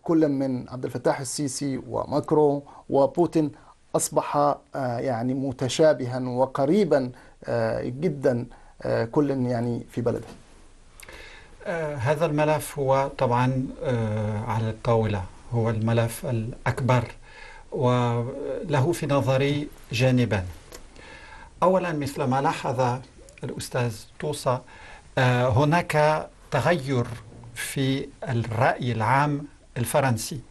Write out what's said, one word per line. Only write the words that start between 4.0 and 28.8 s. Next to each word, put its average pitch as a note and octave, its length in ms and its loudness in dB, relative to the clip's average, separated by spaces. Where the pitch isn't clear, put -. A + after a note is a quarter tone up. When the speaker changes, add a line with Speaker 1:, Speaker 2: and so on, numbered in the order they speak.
Speaker 1:
آه، C#3+ 200 4
يعني B2+ 340 -2
متشابها C3+ 840 2
وقريبا، C3 920 2
آه، A#2 380 -2
جدا، C3 600 0
آه، A#2 240 0
كل C#3 260 2
يعني A#2+ 600 -2
في B2 100 -4
بلده. A2 260 -2
Speaker 2:
آه، D#3+ 300 -4
هذا C3+ 300 0
الملف D3+ 540 0
هو C3+ 380 2
طبعا، B2+ 500 2
آه، A2 560 -2
على A2 300 -2
الطاولة، A2 540 0
هو A#2 160 2
الملف A#2 560 0
الأكبر B2 800 0
وله B2+ 1200 0
في E3 160 -2
نظري C#3 600 2
جانبان. A#2 520 2
أولا، F3+ 300 2
مثل D3 300 -4
ما C3 180 2
لاحظ C3 580 0
الأستاذ A#2+ 520 -4
طوسة، B2 420 -2
آه، B2+ 320 4
هناك D3+ 800 4
تغير C#3 540 0
في C3+ 520 -2
الرأي A#2+ 640 0